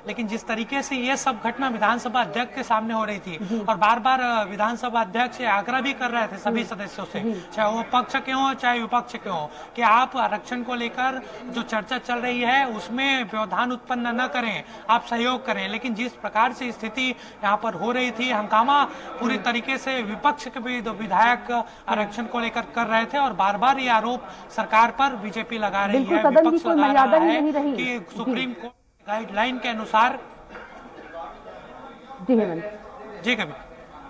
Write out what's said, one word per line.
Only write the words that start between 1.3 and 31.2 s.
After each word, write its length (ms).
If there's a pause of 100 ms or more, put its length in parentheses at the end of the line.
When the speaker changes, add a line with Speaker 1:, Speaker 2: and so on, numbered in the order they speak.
Speaker 1:
घटना 240
विधानसभा 520
अध्यक्ष 340
के 80
सामने 320
हो 100
रही 140
थी 240
Speaker 2:
जी। 160
Speaker 1:
और 180
बार-बार, 440
अ, 220
विधानसभा 580
अध्यक्ष 400
ये 60
आग्रह 340
भी 120
कर 180
रहे 160
थे 100
सभी 260
Speaker 2:
हम्म। 140
Speaker 1:
सदस्यों 300
से, 140
Speaker 2:
जी। 240 (100)
Speaker 1:
चाहे 180
वो 200
पक्ष 240
के 160
हों 220
चाहे 260
विपक्ष 360
के 140
हों, 160 (300)
कि 60
आप 340
आरक्षण 460
को 120
लेकर 480 (240)
जो 160
चर्चा 360
चल 160
रही 260
है 260
उसमें 580
व्यवधान 480
उत्पन्न 480
न 60
करें, 380 (260)
आप 140
सहयोग 420
करें। 220
लेकिन 260
जिस 180
प्रकार 400
से 200
स्थिति 380 (340)
यहाँ 120
पर 180
हो 180
रही 180
थी, 200
हंगामा 540
पूरी 500
Speaker 2:
हम्म। 100
Speaker 1:
तरीके 340
से 240
विपक्ष 460
के 120
भी 200
दो 100
विधायक 760 (240)
आरक्षण 360
को 160
लेकर 200
कर 260
रहे 180
थे 140
और 140
बार-बार 460
ये 100
आरोप 340 (340)
सरकार 340
पर 260
बीजेपी 420
लगा 280
रही 120
Speaker 2:
बिल्कुल, 180
Speaker 1:
है, 60
Speaker 2:
सदन 140
की 40
Speaker 1:
विपक्ष 240
Speaker 2:
कोई 100
Speaker 1:
लगा 140
Speaker 2:
मर्यादा 280
Speaker 1:
रहा 100
Speaker 2:
ही 80
Speaker 1:
है 60
Speaker 2:
नहीं 120
रही। 240
Speaker 1:
कि 80
Speaker 2:
जी। 320
Speaker 1:
सुप्रीम 360
कोर्ट 560
गाइडलाइन 500
के 100
अनुसार। 500 (2000)